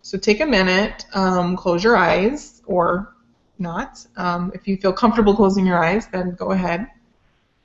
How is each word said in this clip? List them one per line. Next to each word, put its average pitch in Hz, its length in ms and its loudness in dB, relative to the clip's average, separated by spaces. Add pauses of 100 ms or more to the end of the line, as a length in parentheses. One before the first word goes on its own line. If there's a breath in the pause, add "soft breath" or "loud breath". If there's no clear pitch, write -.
So - 160 -8
take 208 220 0
a 311 60 -2
minute, 196 680 0
um, 185 440 0
close 175 260 0
your 226 140 4
eyes, 185 680 0
or 180 480 -2 (460)
not. 180 440 -8 (120)
Um, 175 400 -4
if - 120 -16
you 196 100 0
feel 185 160 0
comfortable 220 420 2
closing 196 320 2
your 175 160 2
eyes, 190 240 -2
then 180 280 -6
go - 160 -6
ahead. 180 360 -2 (760)